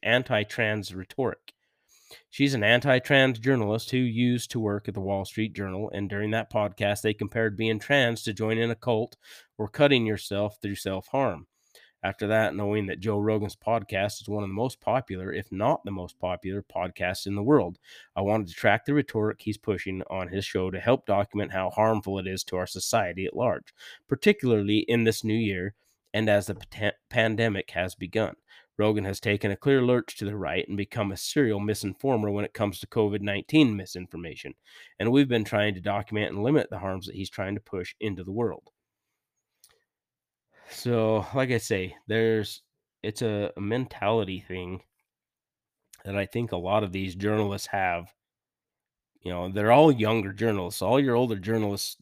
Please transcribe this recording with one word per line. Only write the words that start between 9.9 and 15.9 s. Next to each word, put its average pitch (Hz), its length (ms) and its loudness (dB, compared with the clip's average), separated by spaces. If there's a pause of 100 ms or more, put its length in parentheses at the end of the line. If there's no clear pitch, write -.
yourself 101 520 -2
through 101 160 -6
self-harm. 95 680 -4 (580)
After 98 240 -2
that, 107 280 2
knowing 101 320 0
that 92 120 -6
Joe 104 200 0
Rogan's 104 360 0
podcast 104 680 -2
is - 60 -18
one 104 160 -4
of 98 60 -6
the 98 60 -6
most 123 260 -4
popular, 98 520 -2
if 95 180 -8
not 110 340 0
the 101 60 -6